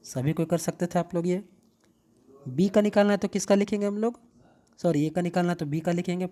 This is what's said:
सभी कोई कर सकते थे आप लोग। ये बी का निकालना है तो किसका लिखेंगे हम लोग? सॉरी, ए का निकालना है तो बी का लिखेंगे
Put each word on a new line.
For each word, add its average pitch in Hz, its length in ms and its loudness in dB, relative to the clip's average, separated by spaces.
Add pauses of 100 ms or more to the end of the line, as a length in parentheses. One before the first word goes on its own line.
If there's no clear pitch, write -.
सभी 131 280 -2
कोई 160 140 -2
कर 165 140 0
सकते 175 260 -4
थे 180 120 -2
आप 170 160 -4
लोग। 170 120 0
ये 180 160 0 (1040)
बी 139 220 2
का 202 120 4
निकालना 208 320 4
है 202 60 2
तो 196 120 -2
किसका 196 240 2
लिखेंगे 202 320 0
हम 202 120 -4
लोग? 233 200 -2 (600)
सॉरी, 156 260 2
ए 156 40 -2
का 175 120 -2
निकालना 175 280 0
है 170 60 -2
तो 160 100 -6
बी 151 140 -2
का 170 120 0
लिखेंगे 180 400 -2